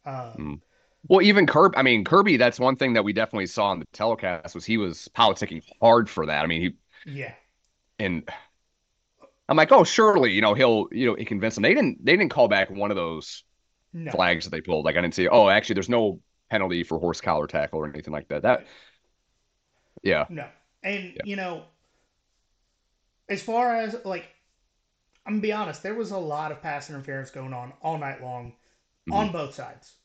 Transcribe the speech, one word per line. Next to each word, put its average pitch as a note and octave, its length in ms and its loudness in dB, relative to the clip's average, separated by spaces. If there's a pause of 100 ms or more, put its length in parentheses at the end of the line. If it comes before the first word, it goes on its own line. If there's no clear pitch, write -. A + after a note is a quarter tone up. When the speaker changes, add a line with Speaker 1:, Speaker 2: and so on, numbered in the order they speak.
Speaker 1:
Um, C3+ 100 -12
Speaker 2:
Mm-hmm. A2 400 -12 (540)
Well, F#3+ 140 8
even G3+ 260 6
Kirby, F#3 280 6
I C3+ 60 2
mean, A#2 220 4
Kirby, F#3+ 320 4
that's A#2+ 240 4
one C3 160 2
thing B2+ 160 0
that A2 100 4
we G2+ 100 0
definitely G#2 340 -2
saw G2+ 260 -2
in F2 80 -6
the D#2 120 -12
telecast G2 640 -4
was F2 100 -12
he A2+ 140 0
was F2+ 380 -4
politicking F#2+ 480 -4 (160)
hard A#2 280 6
for D#2+ 180 -6
that. D2+ 180 -2
I - 20 -2
mean, E2 140 -2
he - 520 -8
Speaker 1:
Yeah. C3 220 -14 (640)
Speaker 2:
And F#2 300 -6 (1200)
I'm D#3 80 2
like, D#3 160 6
"Oh, A3 100 10
surely, F3+ 480 4
you F#2+ 100 0
know, G#2 140 4
he'll, A#2 380 2
you B2 140 -2
know, A2+ 100 0
he - 80 -8
convinced A2 320 -4
them." G2+ 60 -4
They D3+ 120 4
didn't, A#3+ 300 -2
they D#3 120 4
didn't F#3+ 140 0
call B2+ 160 4
back G2 240 0
one G2+ 220 -4
of G2 40 -2
those E2 460 -8 (500)
Speaker 1:
No. E3 200 -12
Speaker 2:
flags F2 320 0
that F2+ 60 -12
they D#2+ 100 -8
pulled. D#2 240 -4
Like, D#2 120 0
I F2 40 2
didn't E2+ 140 -2
see, F2+ 120 0
"Oh, G#2+ 220 6
actually, G#2 260 2
there's F#2 140 -4
no A2+ 320 0 (300)
penalty F2+ 340 -2
for D#2+ 160 -6
horse F2 200 -4
collar D2+ 280 -2
tackle D#2 320 -4
or D2+ 80 -8
anything D2+ 240 -14
like D2 160 -10
that." D2+ 140 -6
That, B2 240 0 (1400)
yeah. E2 260 0
Speaker 1:
No. D#3 200 -14 (340)
And, F#3+ 320 -8
Speaker 2:
Yeah. - 100 -14
Speaker 1:
you G3+ 120 -8
know, F3+ 280 -10 (1600)
as G3 120 -6
far A#3 360 -2
as, A3 280 -6
like, F#3 240 -10 (960)
I'm G#3 80 -6
gonna G#3+ 80 -2
be G#3+ 100 -2
honest, G#3 300 -6
there G3+ 120 -8
was A3 160 -8
a G3 80 -8
lot D#3 320 -6
of C#3+ 120 -14
pass D3 280 -10
interference C3+ 400 -12
going C3 220 -14
on B2 200 -14 (100)
all D#3+ 160 -4
night C3+ 240 -10
long B2 320 -12 (560)
Speaker 2:
Mm-hmm. F#3 40 -6
Speaker 1:
on G3+ 180 -2
both D3 200 -10
sides. - 420 -20 (100)